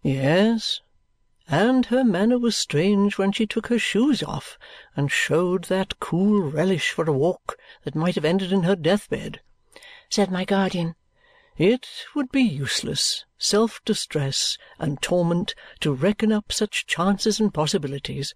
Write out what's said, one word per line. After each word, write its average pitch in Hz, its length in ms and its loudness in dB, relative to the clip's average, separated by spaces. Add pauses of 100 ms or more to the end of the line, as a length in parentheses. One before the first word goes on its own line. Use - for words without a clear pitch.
"Yes, 160 800 2 (680)
and 240 340 4
her 262 180 2
manner 220 340 2
was 233 180 0
strange 196 640 2
when 196 140 2
she 220 120 0
took 220 220 -4
her 240 120 0
shoes 233 440 2
off - 340 -8 (380)
and 143 160 -2
showed 180 540 0
that 185 340 -2
cool 196 500 2
relish 165 440 0
for 160 140 -2
a 160 60 2 (140)
walk - 300 -4 (260)
that 143 140 -8
might 170 180 0
have 147 100 -2
ended 185 280 0
in 196 100 2
her 185 140 2
deathbed," 170 640 -2 (680)
said 190 220 0
my 185 140 -2
guardian. 185 500 0 (640)
"It 214 300 2 (260)
would 277 160 -4
be 269 120 2
useless, 143 840 -2 (120)
self-distress - 1200 -2 (200)
and 143 240 -4
torment 170 540 0 (240)
to 151 120 0
reckon 196 380 0
up 214 220 -2
such - 340 -4
chances 196 540 0
and 214 120 2
possibilities. 139 840 -4